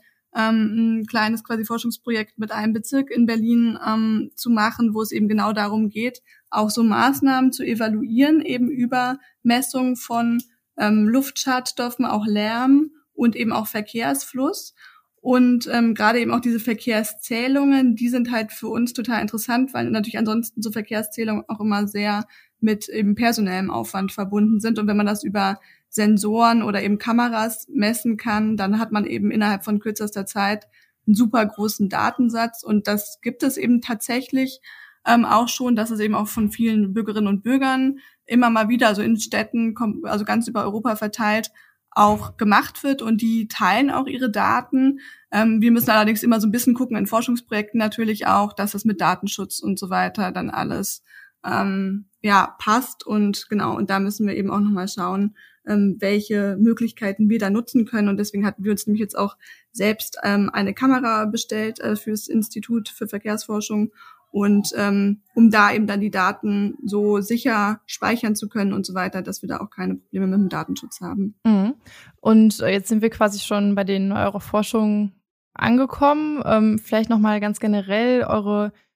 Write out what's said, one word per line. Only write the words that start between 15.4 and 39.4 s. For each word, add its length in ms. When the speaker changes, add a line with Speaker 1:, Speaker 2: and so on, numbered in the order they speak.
Speaker 1:
ähm, 240
gerade 240
eben 140
auch 80
diese 200
Verkehrszählungen, 1300
die 140
sind 220
halt 220
für 160
uns 260
total 260
interessant, 540
weil 160
natürlich 260
ansonsten 460
so 100
Verkehrszählungen 760
auch 120
immer 260
sehr 400
mit 300
eben 260
personellem 560
Aufwand 420
verbunden 480
sind. 180
Und 80
wenn 100
man 100
das 160
über 380
Sensoren 720
oder 200
eben 140
Kameras 720
messen 480
kann, 400
dann 220
hat 140
man 120
eben 260
innerhalb 320
von 160
kürzester 460
Zeit 440
einen 80
super 300
großen 460
Datensatz. 720
Und 240
das 340
gibt 220
es 160
eben 240
tatsächlich, 800
ähm, 200
auch 220
schon, 280
dass 140
es 100
eben 140
auch 140
von 220
vielen 440
Bürgerinnen 340
und 140
Bürgern 560
immer 240
mal 200
wieder, 200
also 140
in 160
Städten, 560